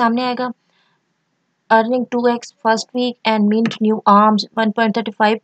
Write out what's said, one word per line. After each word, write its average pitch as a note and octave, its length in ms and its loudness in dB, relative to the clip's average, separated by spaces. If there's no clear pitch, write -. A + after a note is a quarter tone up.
सामने A#3 220 0
आएगा। B3 260 -6
Earning A3+ 360 2
two A#3+ 220 -4
X A#3+ 240 -4
first A3 300 -2
week B3 220 -4
and G#3+ 180 2
mint A3 260 0
new G#3+ 100 0
arms G#3 340 4
one A3 180 0
point A3 180 0
thirty A3+ 200 -6
five A3 300 0